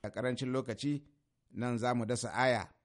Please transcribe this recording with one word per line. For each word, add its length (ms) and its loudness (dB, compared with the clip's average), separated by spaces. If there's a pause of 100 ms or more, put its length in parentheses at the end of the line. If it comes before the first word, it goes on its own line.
A 80 -6
ƙarancin 420 -2
lokaci, 500 -2 (500)
nan 260 -2
za 160 2
mu 100 0
dasa 300 -2
aya 340 2 (160)